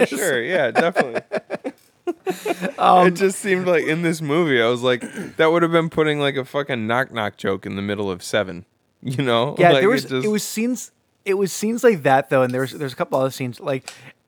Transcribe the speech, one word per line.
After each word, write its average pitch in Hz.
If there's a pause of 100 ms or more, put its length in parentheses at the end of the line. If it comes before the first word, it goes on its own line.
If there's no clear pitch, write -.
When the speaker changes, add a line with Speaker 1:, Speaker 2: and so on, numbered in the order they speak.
Speaker 1:
fairness. -
Speaker 2:
sure. 170
Yeah, 147
definitely. 160
Speaker 1:
<laughs> - (1040)
Um, 180
Speaker 2:
It 180
just 190
seemed 185
like 165
in 156
this 165
movie, 147
I 113
was 123
like, 123
<clears throat> 160
that 160
would 170
have 165
been 165
putting, 156
like, 139
a 131
fucking 135
knock 123
knock 107
joke 98
in 98
the 98
middle 101
of 90
Seven, 92 (360)
you 135
know? 123
Speaker 1:
Yeah, 175
Speaker 2:
Like, 135
Speaker 1:
there 196
Speaker 2:
it 247
Speaker 1:
was, 135
Speaker 2:
just 131
Speaker 1:
it -
was 214
scenes, 233 (340)
it 202
was 196
scenes 226
like 208
that, 139
though, 135
and 123
there 127
was, 131
there's 139
a -
couple 160
other 131
scenes, 123
like, 135 (360)